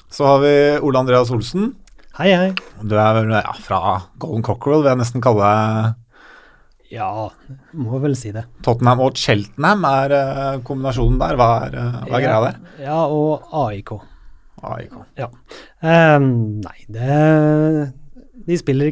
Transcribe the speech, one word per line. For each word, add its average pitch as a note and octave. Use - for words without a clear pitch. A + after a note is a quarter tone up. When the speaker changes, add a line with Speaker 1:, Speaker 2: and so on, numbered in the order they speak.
Speaker 1:
Så -
har C#3
vi D3
Ole C3
Andreas B2
Olsen. F3+
Speaker 2:
Hei, D#3+
hei. F#3
Speaker 1:
Du G#2+
er G#2+
vel, A2
ja, G#2+
fra F#2
Golden A2+
Cockerel, C#3+
vil C3
jeg -
nesten A#2+
kalle A2+
det. A2
Speaker 2:
Ja, G#2+
må C3
vel C#3+
si A#2
det. G#2+
Speaker 1:
Tottenham B2
og C3
Cheltenham D3
er, C#3
eh, C#3
kombinasjonen B2+
der. D#3
Hva A#2
er, C3+
eh, B2
hva A#2+
er B2
Speaker 2:
Ja, C3+
Speaker 1:
greia A2
der? -
Speaker 2:
ja, D#3
og D3+
A D3
I G2+
K. G#2
Speaker 1:
A -
I -
K. -
Speaker 2:
Ja. B2+
Ehm, C#3
nei, -
det, D3+
de E3+
spiller C#3+